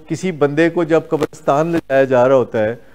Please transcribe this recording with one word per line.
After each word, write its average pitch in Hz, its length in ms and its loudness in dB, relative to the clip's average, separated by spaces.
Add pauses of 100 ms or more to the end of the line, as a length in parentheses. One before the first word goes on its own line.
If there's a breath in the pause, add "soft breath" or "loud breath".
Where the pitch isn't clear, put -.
किसी 180 220 -6
बंदे 147 380 0
को 170 160 -2
जब 156 240 0
कब्रिस्तान 156 640 -2
ले 165 60 -2
जाया 135 280 0
जा 123 200 2
रहा 135 120 4
होता 117 220 -2
है, 110 200 -4 (160 soft breath)